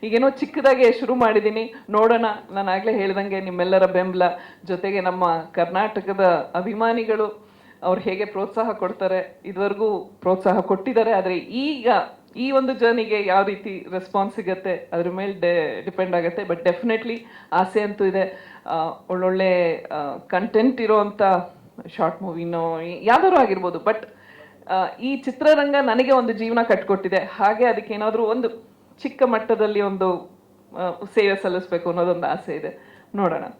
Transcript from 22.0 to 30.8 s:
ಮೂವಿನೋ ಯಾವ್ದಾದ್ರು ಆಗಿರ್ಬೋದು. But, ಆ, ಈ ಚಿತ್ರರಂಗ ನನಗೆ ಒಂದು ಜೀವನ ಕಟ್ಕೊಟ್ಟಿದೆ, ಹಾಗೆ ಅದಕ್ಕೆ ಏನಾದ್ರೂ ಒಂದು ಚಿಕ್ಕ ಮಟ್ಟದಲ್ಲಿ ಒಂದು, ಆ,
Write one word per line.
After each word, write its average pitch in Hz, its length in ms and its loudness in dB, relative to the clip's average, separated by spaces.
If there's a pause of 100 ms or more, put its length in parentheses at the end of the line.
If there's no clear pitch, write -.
ಮೂವಿನೋ 170 580 -4
ಯಾವ್ದಾದ್ರು 240 580 2
ಆಗಿರ್ಬೋದು. 185 460 0
But, 214 220 -2 (640)
ಆ, 185 300 -2
ಈ 262 160 -4
ಚಿತ್ರರಂಗ 285 640 2
ನನಗೆ 254 320 4
ಒಂದು 240 200 2
ಜೀವನ 226 300 -2
ಕಟ್ಕೊಟ್ಟಿದೆ, 190 540 0
ಹಾಗೆ 214 480 0
ಅದಕ್ಕೆ 214 300 0
ಏನಾದ್ರೂ 214 280 -2
ಒಂದು 226 260 -2 (540)
ಚಿಕ್ಕ 269 200 -2
ಮಟ್ಟದಲ್ಲಿ 220 580 2
ಒಂದು, 190 420 0 (540)
ಆ, 180 140 -4